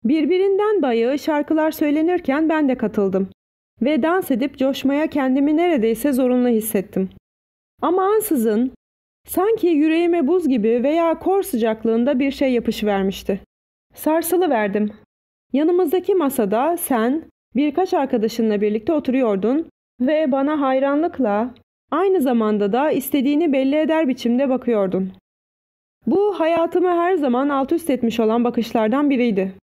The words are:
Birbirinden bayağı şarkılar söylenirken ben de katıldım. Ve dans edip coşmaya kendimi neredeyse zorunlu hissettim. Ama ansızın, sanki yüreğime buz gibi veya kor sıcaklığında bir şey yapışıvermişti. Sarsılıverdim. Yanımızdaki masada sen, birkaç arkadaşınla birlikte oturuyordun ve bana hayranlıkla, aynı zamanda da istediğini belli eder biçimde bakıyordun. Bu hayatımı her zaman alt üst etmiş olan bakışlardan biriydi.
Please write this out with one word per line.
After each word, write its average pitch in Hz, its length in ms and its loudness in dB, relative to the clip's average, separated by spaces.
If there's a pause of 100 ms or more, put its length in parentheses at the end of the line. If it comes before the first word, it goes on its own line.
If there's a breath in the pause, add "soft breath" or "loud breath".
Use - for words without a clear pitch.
Birbirinden 370 760 0
bayağı 247 360 0
şarkılar 311 520 0
söylenirken 311 760 0
ben 311 200 2
de 254 60 0
katıldım. 196 540 -2 (540)
Ve 277 200 2
dans 339 280 0
edip 269 280 -2
coşmaya 277 480 0
kendimi 277 500 0
neredeyse 285 560 0
zorunlu 247 360 2
hissettim. 208 640 -2 (720)
Ama 359 200 0
ansızın, 262 720 0 (560)
sanki 403 380 0
yüreğime 330 600 2
buz 330 220 2
gibi 233 340 2
veya 320 360 0
kor 381 240 0
sıcaklığında 226 760 0
bir 277 120 0
şey 269 220 0
yapışıvermişti. 202 880 -2 (540)
Sarsılıverdim. 294 1000 0 (600)
Yanımızdaki 349 640 2
masada 269 640 0
sen, 262 460 -2 (340)
birkaç 302 380 0
arkadaşınla 220 680 0
birlikte 214 320 -2
oturuyordun 254 760 0 (340)
ve 302 320 0
bana 277 280 0
hayranlıkla, 262 920 0 (360)
aynı 381 300 0
zamanda 214 520 0
da 285 180 0
istediğini 285 640 0
belli 269 240 0
eder 311 320 0
biçimde 247 400 0
bakıyordun. 196 640 -2 (920)
Bu 381 340 0
hayatımı 339 500 0
her 349 240 2
zaman 277 340 0
alt 277 240 -2
üst 320 180 -2
etmiş 233 300 -2
olan 226 240 2
bakışlardan 240 680 0
biriydi. 208 420 0 (160)